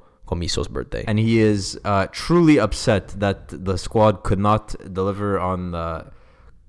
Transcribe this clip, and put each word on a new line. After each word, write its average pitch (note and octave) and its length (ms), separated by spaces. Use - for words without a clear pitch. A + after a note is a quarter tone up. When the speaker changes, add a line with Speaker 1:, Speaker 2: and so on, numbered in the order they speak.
Speaker 1:
Comiso's E2 400
birthday. - 400
Speaker 2:
And G#2+ 100
he A2+ 220
is, G#2 440
uh, G2 280
truly D#3+ 480
upset G#2+ 480
that G2 300
the F#2 280
squad G#2+ 460
could G2 160
not G#2 360
deliver G2 460
on F2+ 320
the E2 340